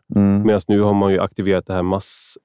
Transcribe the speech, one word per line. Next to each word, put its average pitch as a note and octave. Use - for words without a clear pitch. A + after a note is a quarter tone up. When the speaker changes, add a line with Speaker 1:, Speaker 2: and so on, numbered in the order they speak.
Speaker 1:
Mm. G2+
Speaker 2:
Medan G#2+
nu G#2
har G#2
man G2+
ju F#2+
aktiverat F#2+
det F#2+
här F2+
mass-, -